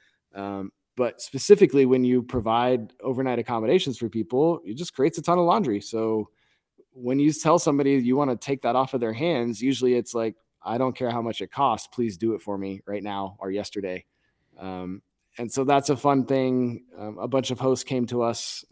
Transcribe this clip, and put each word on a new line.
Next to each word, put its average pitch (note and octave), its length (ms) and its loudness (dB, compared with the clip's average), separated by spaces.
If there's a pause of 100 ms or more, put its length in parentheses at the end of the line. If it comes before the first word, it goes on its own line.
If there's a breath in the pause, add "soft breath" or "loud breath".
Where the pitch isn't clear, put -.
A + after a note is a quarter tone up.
(340 soft breath)
Um, G2 380 -10 (240)
but B2 260 -2
specifically C#3 640 6
when B2+ 160 4
you B2 220 4
provide A#2 760 0
overnight B2+ 380 -2
accommodations A#2+ 580 0
for A#2 120 -6
people, C3+ 560 0
it G2+ 100 -8
just E3+ 180 -8
creates D#3+ 260 0
a D#3 40 -6
ton F3 160 2
of F3 60 4
laundry. E3+ 360 2
So A2 500 -4 (600)
when C3 280 -2
you D3+ 120 4
tell E3 280 4
somebody C#3+ 320 2
you B2+ 240 4
wanna C#3 180 2
take C3+ 280 -4
that A#2+ 120 0
off C3 200 0
of B2 60 -2
their A2+ 120 -2
hands, A#2+ 500 -2
usually B2 320 2
it's A#2+ 180 -2
like, A2+ 220 -2 (260)
"I A2+ 160 -6
don't B2+ 200 0
care A#2+ 160 -4
how A#2 100 -2
much A2+ 180 -6
it F#2+ 120 -8
costs, B2+ 340 0
please A2+ 300 -4
do A2+ 180 -2
it - 80 -8
for G2+ 160 -6
me G2 260 -8
right G2+ 200 -8
now G2 340 -6
or F#2+ 140 -6
yesterday." G2 540 -6 (520)
Um, F#2 440 -10 (360)
and A#2 140 -6
so C3+ 100 0
that's C#3 280 2
a C3+ 60 2
fun C3+ 300 2
thing. B2+ 600 0 (120)
Um, G#2 200 -12
a A2+ 100 -6
bunch C3 240 0
of A2+ 80 -4
hosts C3 240 0
came B2 220 -2
to A#2+ 160 -2
us - 500 -4